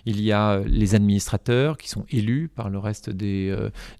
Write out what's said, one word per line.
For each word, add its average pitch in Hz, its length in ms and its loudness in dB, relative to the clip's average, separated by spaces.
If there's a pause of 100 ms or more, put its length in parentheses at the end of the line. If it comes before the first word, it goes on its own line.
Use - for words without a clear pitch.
Il 104 160 -2
y 107 100 2
a, 104 200 4
euh, 98 140 0
les 107 300 4
administrateurs 110 800 2
qui - 120 -16
sont - 200 -8
élus 123 380 -2
par 104 220 -8
le 98 80 -4
reste 104 320 -6
des, 98 400 -2
euh, 104 200 -2 (300)